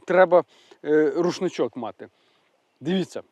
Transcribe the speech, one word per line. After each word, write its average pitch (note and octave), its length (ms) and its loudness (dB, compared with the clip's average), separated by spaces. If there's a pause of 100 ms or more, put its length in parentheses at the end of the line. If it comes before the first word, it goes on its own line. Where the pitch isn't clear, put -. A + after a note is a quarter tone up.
треба, F3 360 4 (420)
е, D3+ 300 2
рушничок E3+ 600 -4
мати. A2 340 -12 (680)
Дивіться. E3 420 -6 (100)